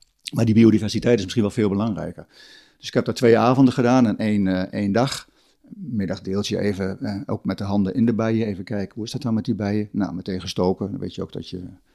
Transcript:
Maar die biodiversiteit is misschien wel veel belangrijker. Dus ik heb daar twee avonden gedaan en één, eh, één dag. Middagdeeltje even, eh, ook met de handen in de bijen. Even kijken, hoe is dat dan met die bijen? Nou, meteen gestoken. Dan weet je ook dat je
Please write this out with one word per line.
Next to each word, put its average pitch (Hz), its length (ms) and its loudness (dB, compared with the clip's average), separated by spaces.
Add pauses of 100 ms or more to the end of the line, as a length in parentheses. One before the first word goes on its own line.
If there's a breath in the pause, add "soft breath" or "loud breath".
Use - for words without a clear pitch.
(340)
Maar 113 120 2
die 113 80 4
biodiversiteit 110 640 6
is 104 60 0
misschien 98 200 -2
wel 101 100 0
veel 107 160 0
belangrijker. 92 560 -4 (520 loud breath)
Dus - 100 -16
ik - 60 -14
heb 120 120 2
daar 117 100 -2
twee 117 220 6
avonden 123 360 6
gedaan 123 340 4
en 104 100 0
één, 104 300 0
eh, 92 120 0 (220)
één 101 100 0
dag. 123 360 -2 (500 soft breath)
Middagdeeltje 98 840 -4
even, 98 420 -2
eh, 101 240 -6
ook 104 200 -6
met 190 120 -2
de 107 60 -6
handen 101 300 0
in 113 120 2
de 120 80 2
bijen. 113 340 0
Even 95 160 -8
kijken, 101 320 -8
hoe 107 100 -8
is 117 60 -12
dat 123 100 -8
dan 117 120 -2
met 110 120 -2
die 117 100 -2
bijen? 104 360 -2
Nou, 98 220 -4
meteen 90 280 -6
gestoken. 92 500 0
Dan 95 80 -8
weet 95 160 -10
je 98 60 -10
ook 85 100 -10
dat - 180 -12
je 90 120 -12 (340)